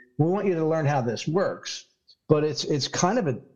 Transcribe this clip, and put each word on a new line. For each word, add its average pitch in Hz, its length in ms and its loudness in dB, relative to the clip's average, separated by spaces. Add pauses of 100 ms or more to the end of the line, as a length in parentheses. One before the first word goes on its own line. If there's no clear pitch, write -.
(180)
We 151 120 4
want 196 180 0
you 180 80 2
to 160 100 -2
learn 160 200 0
how 139 160 2
this 113 260 -4
works. 156 600 -4 (420)
But 151 160 6
it's, 151 180 -2
it's 143 240 -2
kind 208 320 0
of 180 80 0
a 127 60 0 (220)